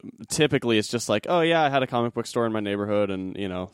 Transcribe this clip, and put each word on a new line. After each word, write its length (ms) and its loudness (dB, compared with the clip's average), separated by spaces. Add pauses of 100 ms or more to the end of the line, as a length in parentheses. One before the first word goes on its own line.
(280)
typically 500 2
it's 120 0
just 180 -4
like, 220 0
"Oh, 100 4
yeah, 240 4
I 60 2
had 140 2
a 40 -2
comic 260 0
book 120 -4
store 200 0
in 60 -2
my 80 -2
neighborhood, 500 0
and, 280 -4
you 100 -4
know, 260 -6